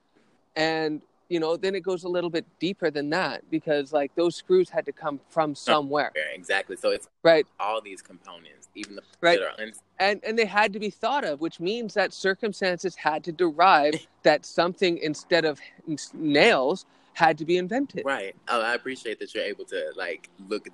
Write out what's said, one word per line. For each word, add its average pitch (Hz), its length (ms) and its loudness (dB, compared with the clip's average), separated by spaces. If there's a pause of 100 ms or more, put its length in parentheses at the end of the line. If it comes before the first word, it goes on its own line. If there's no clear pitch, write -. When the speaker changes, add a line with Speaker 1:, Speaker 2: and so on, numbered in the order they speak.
(560)
Speaker 1:
And, 156 460 0 (260)
you 170 120 0
know, 160 160 0
then 190 180 -2
it 196 60 -4
goes 180 240 -4
a 185 40 -8
little 175 220 -2
bit 160 160 -4 (140)
deeper 175 300 -2
than 147 200 -4
that 160 400 -4
because, 147 420 -2
like, 143 220 0
those 170 220 0
screws 180 340 2
had 165 160 -2
to 143 60 -6
come 147 260 -6 (100)
from 156 260 -2
somewhere. 143 600 0
Speaker 2:
Yeah, 76 80 -4 (120)
exactly. 98 420 -4
So 101 140 -2
it's 101 180 -4 (140)
Speaker 1:
Right. 165 240 6 (120)
Speaker 2:
all 107 220 -4
these 98 220 -14
components, 85 720 -20
even 101 200 -14
the 104 60 -16 (180)
Speaker 1:
Right. 170 200 4
Speaker 2:
that 90 60 -2 (120)
are - 20 -10
uns- 110 200 -12 (180)
Speaker 1:
And, 196 260 0
and 220 140 -4
they 226 60 2
had 208 300 2
to 220 40 -8
be 208 120 -4
thought 254 340 -2
of, 147 160 -4
which 160 200 -6
means 214 340 -4
that 190 180 0
circumstances 190 840 -2
had 156 280 -2
to 175 80 -6
derive 156 640 6
Speaker 2:
<laughs> - 280 -14
Speaker 1:
that 151 240 6
something 175 520 0
instead 156 460 0
of 151 160 -2 (280)
n-, 156 80 -4 (160)
nails 170 720 2 (280)
had 160 240 4
to 160 60 -8
be 170 120 2
invented. 185 480 -4
Speaker 2:
Right. 113 300 -4 (140)
Oh, 117 120 2
I 117 140 0
appreciate 120 460 -6
that 101 140 -12
you're 104 100 -2
able 98 220 -8
to, 80 300 -6
like, 87 320 -8 (200)
look 104 260 -6